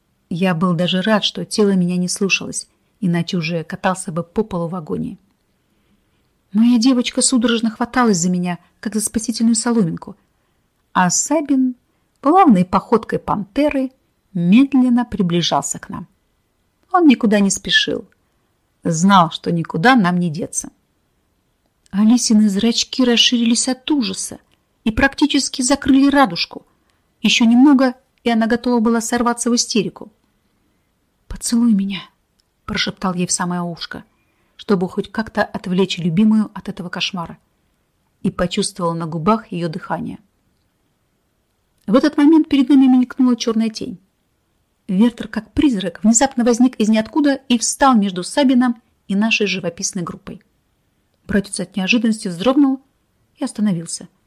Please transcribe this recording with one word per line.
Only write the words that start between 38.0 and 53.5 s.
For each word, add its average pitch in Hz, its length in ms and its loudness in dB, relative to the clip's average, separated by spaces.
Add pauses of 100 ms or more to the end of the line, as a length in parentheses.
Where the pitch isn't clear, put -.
и 196 80 -2
почувствовал 180 640 -4
на 165 120 -6
губах 170 460 -4
ее 170 160 -6
дыхание. 160 500 -10 (1700)
В 196 80 2
этот 285 220 2
момент 311 320 6
перед 269 200 2
нами 269 180 6
мелькнула 254 500 2
черная 226 320 -2
тень. - 300 -10 (880)
Вертер, 208 400 0
как - 240 -10
призрак, 226 500 -2
внезапно 233 420 2
возник 247 320 2
из 214 120 0
ниоткуда 269 600 0
и 240 100 2
встал 262 360 2
между 196 280 0
Сабином 254 600 0 (260)
и 196 60 -4
нашей 214 320 0
живописной 185 560 -6
группой. 170 400 -14 (840)
Братец 196 340 -4
от - 160 -12
неожиданности 220 520 -2
вздрогнул 262 540 0 (540)
и 294 80 -8
остановился. 175 640 -4 (180)